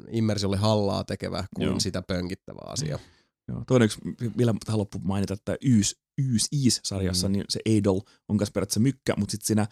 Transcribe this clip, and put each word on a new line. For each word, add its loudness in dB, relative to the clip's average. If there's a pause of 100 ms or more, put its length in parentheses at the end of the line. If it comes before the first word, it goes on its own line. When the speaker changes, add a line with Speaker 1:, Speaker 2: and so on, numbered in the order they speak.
(120)
Speaker 1:
immersiolle 0
hallaa 2
tekevä -6 (120)
kuin -2
Speaker 2:
Joo. 0
Speaker 1:
sitä -4
pönkittävä -6
asia. -6 (480)
Speaker 2:
Joo. -8
Toinen 6
yksi, 0 (380)
vielä 4 (120)
tähän 0
loppuun -4
mainita, 0
että -6
Yys, 4 (260)
Yys 0
Iis-sarjassa, 0
Speaker 3:
Mm. 0
Speaker 2:
niin -2
se -4 (100)
Adol 4 (300)
on 2
kanssa -2
periaatteessa -2
mykkä, 0
mut -2
sit -6
siinä 2